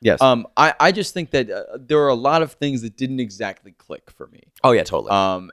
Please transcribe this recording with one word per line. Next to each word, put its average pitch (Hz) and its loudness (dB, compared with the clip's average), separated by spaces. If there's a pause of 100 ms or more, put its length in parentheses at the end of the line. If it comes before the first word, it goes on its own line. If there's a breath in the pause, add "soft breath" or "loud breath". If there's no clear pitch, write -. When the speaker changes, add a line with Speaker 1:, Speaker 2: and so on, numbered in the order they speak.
Speaker 1:
Yes. 113 2
Speaker 2:
Um, 123 2 (100)
I, 151 4
I 170 4
just 196 -6
think 175 -8
that, 127 -2
uh, 95 -10 (160)
there 147 0
are 143 2
a 131 2
lot 143 0
of 147 -6
things 139 -6
that 113 -12
didn't 131 -6
exactly 101 -10
click - -18
for - -20
me. - -20 (220)
Speaker 1:
Oh, 127 6
yeah, 101 4
totally. 73 -4
Speaker 2:
Um, 95 0